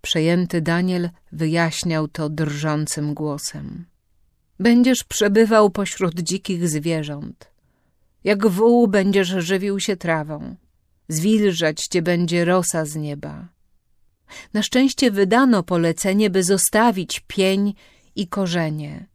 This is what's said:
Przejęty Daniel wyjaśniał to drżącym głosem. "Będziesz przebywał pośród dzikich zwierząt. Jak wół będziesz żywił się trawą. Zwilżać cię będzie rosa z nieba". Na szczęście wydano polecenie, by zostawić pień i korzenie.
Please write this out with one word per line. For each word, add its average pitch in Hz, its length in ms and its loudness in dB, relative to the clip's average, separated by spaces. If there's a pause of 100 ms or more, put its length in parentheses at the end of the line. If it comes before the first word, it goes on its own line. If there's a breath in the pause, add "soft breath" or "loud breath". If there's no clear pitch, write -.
Przejęty 175 600 -2
Daniel 175 500 -2 (220 soft breath)
wyjaśniał 160 760 -2
to 151 200 -6
drżącym 151 840 -4
głosem. 151 720 -10 (720)
"Będziesz 240 440 4
przebywał 214 640 4
pośród 180 500 -4
dzikich 175 480 -4
zwierząt. 151 840 -6 (760)
Jak 202 220 2
wół 226 420 6
będziesz 196 400 2
żywił 190 520 -2
się 196 160 -2
trawą. 156 600 -6 (520)
Zwilżać 170 760 0
cię 180 160 -2
będzie 175 420 0
rosa 170 400 0
z 151 120 -10
nieba". 147 520 -10 (1040 loud breath)
Na 214 80 0
szczęście 254 480 2
wydano 208 520 4
polecenie, 185 680 0
by 185 120 0
zostawić 190 840 0
pień 202 480 0 (420 soft breath)
i 196 120 -4
korzenie. 160 880 -4